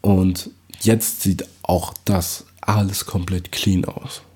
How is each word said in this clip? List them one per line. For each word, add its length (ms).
Und 500
jetzt 420
sieht 240
auch 320
das 400
alles 460
komplett 460
clean 320
aus. 380